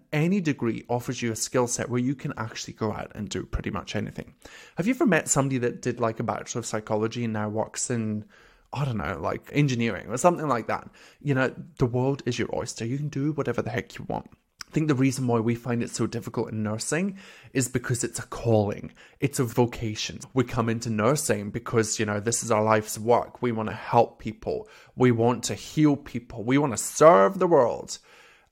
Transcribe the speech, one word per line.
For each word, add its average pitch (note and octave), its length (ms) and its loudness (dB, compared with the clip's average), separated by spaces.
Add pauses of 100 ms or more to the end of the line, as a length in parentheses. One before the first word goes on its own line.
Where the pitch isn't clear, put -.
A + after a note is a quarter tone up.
(140)
any E3+ 260 2
degree C3 480 -2
offers A#2+ 320 -4
you A#2+ 100 -2
a G#2+ 60 -4
skill B2 300 0
set - 240 -4
where B2 100 0
you C3 140 0
can C#3+ 240 -8
actually - 340 -8
go A2 200 -2
out - 220 -8
and G#2 140 -8
do F#2 160 -6
pretty - 260 -6
much - 240 -8
anything. G#2 400 -8 (420)
Have F3 100 -2
you C4 80 2
ever E4 120 2
met E3 220 4
somebody C3+ 300 2
that A#2+ 240 -2
did, B2 180 -4
like, A2+ 200 0
a A#2+ 40 -2
Bachelor A2 360 -4
of A2 60 -6
Psychology A2 580 -2
and A2 100 -2
now G#2+ 140 -2
works - 420 -4
in, A2 340 -2 (480)
I C3 120 -4
don't A#2+ 140 -2
know, E2 220 -4
like, - 320 -4
engineering A#2 560 0
or A2+ 80 -4
something D#3 320 2
like A#2 180 0
that? - 240 -4 (320)
You C#3+ 120 0
know, C3 200 2 (240)
the C3+ 80 4
world B2+ 400 0
is B2 100 -2
your - 160 -2
oyster. - 320 -6
You B2 140 -4
can D3 100 -4
do C#3+ 240 -2
whatever C#3 300 -2
the - 80 -4
heck A#2 260 -6
you - 120 -14
want. - 180 -6 (420)
I - 40 -20
think D#3 160 0
the C#3 80 4
reason C3 320 2
why A#2+ 100 4
we A#2 160 2
find A#2+ 260 -2
it - 100 -4
so A2+ 180 -2
difficult A#2 420 -4
in G#2+ 140 -4
nursing D#3+ 540 -2 (340)
is B2 160 0
because B2 340 -2
it's - 160 -4
a A#2 80 -12
calling. - 640 0 (280)
It's - 180 -2
a C#3 60 2
vocation. A#2 720 -2 (160)
We C3 80 4
come B2 260 0
into A#2 220 -2
nursing G#2+ 600 0
because, A2 500 0
you A2 40 2
know, G#2 140 -2
this A2+ 240 -2
is A#2 80 -2
our G#2+ 140 4
life's A2 340 2
work. A2 420 2
We B2 120 0
wanna A2 200 -4
help - 460 2
people. - 500 -6 (280)
We B2+ 160 6
want A2+ 320 2
to G#2+ 100 -4
heal D3 420 2
people. - 460 -10
We B2+ 160 2
wanna C3+ 180 0
serve G3 640 8
the F#3 80 2
world. C3+ 520 2 (540)